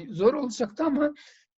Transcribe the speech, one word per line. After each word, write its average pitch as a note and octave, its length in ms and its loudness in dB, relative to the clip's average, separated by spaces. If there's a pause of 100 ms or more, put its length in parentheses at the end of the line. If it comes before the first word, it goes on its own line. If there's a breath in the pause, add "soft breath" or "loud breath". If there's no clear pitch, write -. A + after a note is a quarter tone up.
zor G#3 260 2
olacaktı B3+ 500 -4
ama D4 300 2 (440 loud breath)